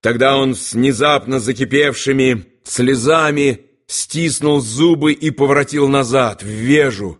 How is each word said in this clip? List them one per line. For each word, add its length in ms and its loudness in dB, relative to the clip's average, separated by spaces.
Тогда 360 2
он 180 0
с 180 -12
внезапно 680 0
закипевшими 1040 0
слезами 960 0
стиснул 760 -2
зубы 520 2
и 180 -2
поворотил 580 0
назад, 540 0
в 40 -14
вежу 720 0